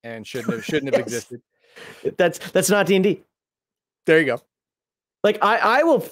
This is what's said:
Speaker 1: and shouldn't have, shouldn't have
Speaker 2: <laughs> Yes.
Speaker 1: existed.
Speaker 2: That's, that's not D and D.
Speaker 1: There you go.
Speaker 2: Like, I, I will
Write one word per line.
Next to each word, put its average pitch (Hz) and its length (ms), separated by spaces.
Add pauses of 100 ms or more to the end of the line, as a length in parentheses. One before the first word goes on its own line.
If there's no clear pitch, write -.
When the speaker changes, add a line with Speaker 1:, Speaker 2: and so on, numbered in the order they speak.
Speaker 1:
and 113 240
shouldn't 117 280
have, 110 100
shouldn't 139 280
have 131 80
Speaker 2:
<laughs> 110 80
Yes. 117 140
Speaker 1:
existed. - 200 (760)
Speaker 2:
That's, 175 200 (120)
that's - 180
not 202 180
D 196 100
and 185 80
D. 180 180 (840)
Speaker 1:
There 160 120
you 156 80
go. 120 160 (800)
Speaker 2:
Like, 208 180
I, 214 180
I 247 260
will 294 280